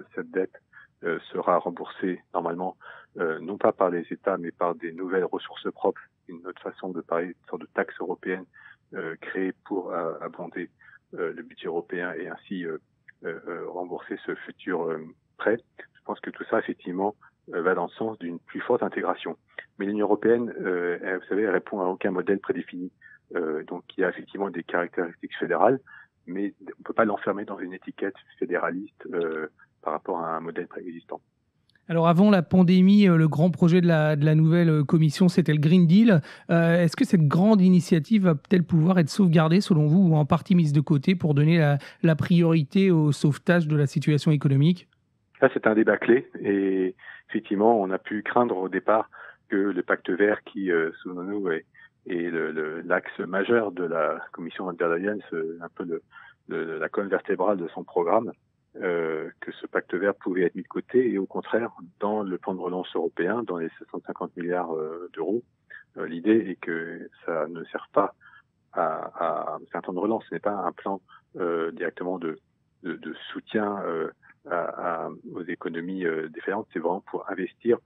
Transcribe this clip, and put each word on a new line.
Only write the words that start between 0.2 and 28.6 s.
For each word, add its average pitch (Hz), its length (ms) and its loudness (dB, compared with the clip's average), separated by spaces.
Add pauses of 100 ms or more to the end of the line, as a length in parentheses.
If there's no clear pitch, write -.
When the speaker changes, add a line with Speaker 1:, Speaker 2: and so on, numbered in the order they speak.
Speaker 1:
dette, - 320 -6 (420)
euh, 85 140 -4 (140)
sera 90 260 0
remboursée 90 640 -6 (100)
normalement, 87 440 -6 (420)
euh, 80 220 -4
non 95 180 -10
pas 110 140 2
par 92 180 0
les 85 200 -4
États, 90 280 -4
mais 85 140 -10
par 87 220 -4
des 82 180 -12
nouvelles 90 320 -4
ressources - 480 -10
propres, - 280 -4 (280)
une 85 180 -18
autre 90 160 -14
façon 95 280 -12
de 85 100 -10
parler, 85 260 -6
une - 240 -18
sorte 82 120 -10
de 78 120 -16
taxe - 260 -4
européenne, 92 440 -8 (500)
euh, 82 260 -10
créée 95 320 -6 (120)
pour, 92 280 -8
euh, 82 280 -6
abonder, 82 500 -12 (440)
euh, 85 200 -6
le 85 80 -14
budget - 240 -18
européen 87 480 -6
et 85 140 -10
ainsi, 87 360 -12
euh, 80 140 -8 (460)
euh, 82 240 -10
euh, 85 200 -10
rembourser 87 560 -10
ce 90 120 -6
futur, - 480 -8
euh, 80 200 -6 (320)
prêt. 107 220 -2 (200)
Je - 260 -20
pense - 160 -10
que - 100 -12
tout - 200 -14
ça, 113 80 0
effectivement, 92 560 -4 (400)
euh, 87 80 -4
va 90 120 2
dans 87 100 -2
le 92 60 -8
sens 110 280 -8
d'une 85 220 -12
plus - 200 -12
forte 123 220 0
intégration. 90 540 -4 (420)
Mais 98 80 -4
l'Union 104 200 0
européenne, 113 540 2
euh, 87 400 -4
elle, 95 180 -6
vous - 100 -12
savez, 98 140 -2
elle 107 80 0
répond 90 300 -2
à 92 40 -2
aucun 95 260 -4
modèle 92 300 -2
prédéfini. 90 500 -8 (460)
Euh, 80 280 -4
donc, 87 200 -12 (120)
il - 40 -2
y 90 40 2
a 90 40 0
effectivement 98 420 -6
des 87 140 -10
caractéristiques 87 760 -6
fédérales, 90 400 2 (480)
mais 98 280 -6 (240)
on - 40 -20
peut - 100 -10
pas 117 120 0
l'enfermer 104 400 -4
dans 104 140 -12
une 92 140 -10
étiquette 98 440 -8 (240)
fédéraliste, 87 720 -2